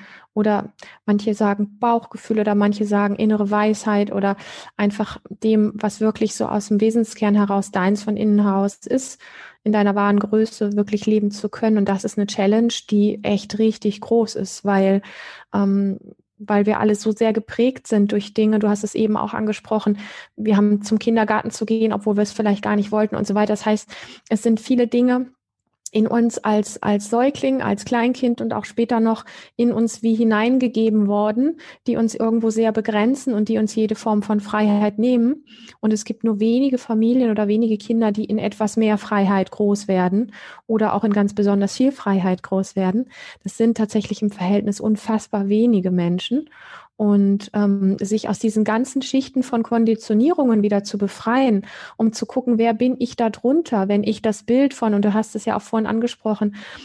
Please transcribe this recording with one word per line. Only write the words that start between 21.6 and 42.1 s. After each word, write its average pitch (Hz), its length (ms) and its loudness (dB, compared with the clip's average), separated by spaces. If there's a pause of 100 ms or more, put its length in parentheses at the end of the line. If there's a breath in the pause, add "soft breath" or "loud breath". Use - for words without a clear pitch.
gehen, 220 280 0
obwohl 202 240 -2
wir 208 60 2
es 208 100 -4
vielleicht 208 300 0
gar 208 120 0
nicht 208 160 0
wollten 214 240 0
und 208 120 -2
so 196 80 -2
weiter. 214 180 2
Das - 120 -6
heißt, 214 240 -2 (400 loud breath)
es 220 140 -2
sind 226 160 2
viele 240 280 0
Dinge 247 400 2 (640)
in 220 160 2
uns 233 320 0
als, 214 420 -2
als 208 300 -2
Säugling, 262 500 0
als 202 240 -4
Kleinkind 240 560 0
und 226 100 -4
auch 208 140 -4
später 233 340 -2
noch 220 260 0 (320 loud breath)
in 240 140 2
uns 226 300 -2
wie 226 140 2
hineingegeben 226 880 2
worden, 214 540 0 (260 loud breath)
die 226 120 0
uns 226 180 0
irgendwo 226 340 0
sehr 220 220 2
begrenzen 220 640 0
und 208 120 0
die 220 120 0
uns 214 160 -2
jede 220 180 0
Form 214 300 -2
von 208 160 0
Freiheit 208 580 0
nehmen. 247 480 0 (360 loud breath)
Und 214 120 2
es 208 100 -4
gibt - 200 -8
nur 220 160 0
wenige 247 400 2
Familien 233 500 2
oder 208 180 0
wenige 220 300 2
Kinder, 226 340 0
die 214 140 -2
in 214 140 -2
etwas 208 360 -4
mehr 214 220 2
Freiheit 196 540 0
groß 202 360 0
werden 185 440 0 (340 loud breath)
oder 220 300 0
auch 202 80 0
in 208 100 2
ganz 202 220 0
besonders 202 420 0
viel 262 140 2
Freiheit 190 500 0